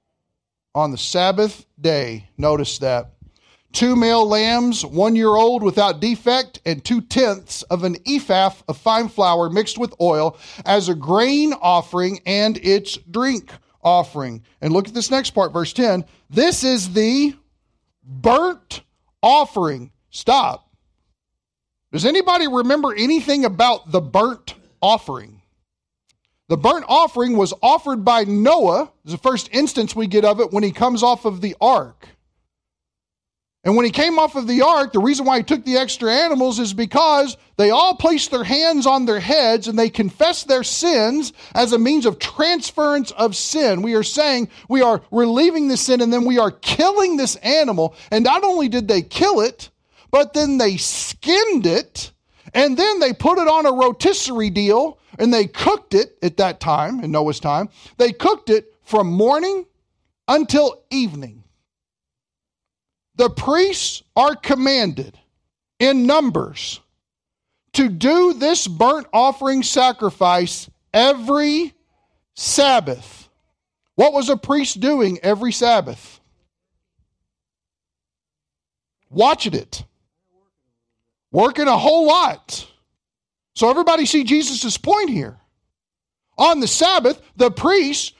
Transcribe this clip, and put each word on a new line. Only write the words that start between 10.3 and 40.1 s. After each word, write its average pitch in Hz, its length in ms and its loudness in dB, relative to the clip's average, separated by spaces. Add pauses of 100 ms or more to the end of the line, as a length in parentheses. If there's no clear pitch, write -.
as 196 240 0
a 180 60 0
grain 240 600 0
offering 180 720 -2
and 208 340 -2
its 196 380 -2
drink 233 540 -6 (320)
offering. 147 600 -2 (200)
And 156 100 -2
look 196 160 0
at 214 60 -14
this 233 160 -6
next 262 220 -2
part, 185 200 -2
verse 165 220 -6
ten. 202 320 0 (240)
This 254 340 0
is 208 300 -2
the 262 420 0 (680)
burnt 240 800 -2 (400)
offering 180 680 0 (220)
stop. 233 560 -2 (1200)
Does 156 140 -6
anybody 349 420 2
remember 254 480 0
anything 277 500 0
about 220 460 0
the 180 100 2
burnt 190 540 -2 (260)
offering? 127 600 -2 (1080)
The 160 100 -2
burnt 262 280 0
offering 247 500 0
was 240 260 0
offered 269 420 0
by 233 200 2
Noah. 214 680 2 (120)
It's 151 80 -12
the 175 60 -8
first 262 340 -2
instance 247 440 -2
we 220 100 -4
get 208 180 2
of 208 140 2
it 220 140 -2
when 208 100 0
he 202 80 0
comes 240 320 -2
off 240 220 0
of 190 160 -6
the 190 200 -6
ark. 190 480 0 (1600)
And 190 120 2
when 240 100 2
he 226 60 -2
came 320 260 0
off 311 160 2
of 254 140 -6
the 247 140 2
ark, 285 300 2
the 214 60 2
reason 262 260 0
why 262 140 2
he 226 60 -2
took 262 200 -2
the 254 120 0
extra 233 360 -2
animals 262 460 0
is 214 160 -4
because 285 640 0 (180)
they 202 140 4
all 349 240 4
placed 330 360 0
their 233 140 -4
hands 285 420 0
on 262 200 2
their 208 140 0
heads 226 460 0
and 226 120 -4
they 226 100 2
confessed 294 580 -2